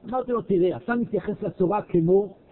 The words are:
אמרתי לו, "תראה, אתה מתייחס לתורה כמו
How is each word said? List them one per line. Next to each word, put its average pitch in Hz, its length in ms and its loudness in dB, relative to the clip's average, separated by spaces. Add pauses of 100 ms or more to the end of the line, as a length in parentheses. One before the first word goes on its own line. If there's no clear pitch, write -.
אמרתי 247 280 -6
לו, 226 100 -2
"תראה, 180 340 2
אתה 233 180 -4
מתייחס 208 480 -4
לתורה 190 400 0
כמו 180 520 2 (180)